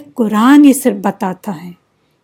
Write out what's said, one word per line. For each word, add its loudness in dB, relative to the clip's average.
قرآن 2
ہی 6
صرف -4
بتاتا -8
ہے -18